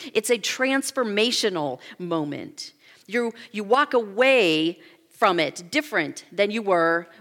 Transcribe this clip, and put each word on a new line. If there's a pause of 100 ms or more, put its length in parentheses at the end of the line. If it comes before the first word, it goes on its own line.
(140)
It's
a
transformational (180)
moment. (340)
You, (180)
you
walk
away (300)
from
it
different
than
you
were (140)